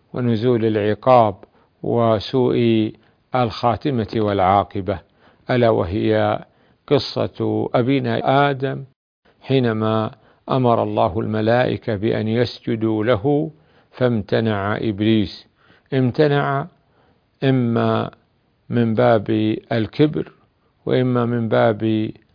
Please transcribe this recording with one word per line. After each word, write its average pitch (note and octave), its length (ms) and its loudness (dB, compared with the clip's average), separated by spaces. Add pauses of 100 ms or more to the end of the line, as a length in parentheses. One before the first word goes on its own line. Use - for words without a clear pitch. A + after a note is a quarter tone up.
(120)
ونزول A#2 520 0
العقاب G#2+ 680 2 (480)
وسوء A#2 1120 2 (420)
الخاتمة A#2+ 840 -2
والعاقبة، G2 840 0 (520)
ألا A#2+ 200 4
وهي G#2+ 680 0 (480)
قصة A2 880 -2
أبينا C3 760 0
آدم C3+ 340 -6 (560)
حينما A2 680 0 (400)
أمر A#2+ 320 2
الله A2 380 0
الملائكة A2+ 760 -2
بأن A2 320 -2
يسجدوا A2 760 -2
له، C#3+ 460 0 (400)
فامتنع A2 840 -2
إبليس. G#2+ 680 0 (480)
امتنع C#3+ 720 0 (760)
إما A#2 680 0 (580)
من A#2 260 0
باب A2 640 2 (160)
الكبر، A2+ 600 -2 (540)
وإما B2+ 380 0
من A#2 240 -2
باب A2 600 0 (240)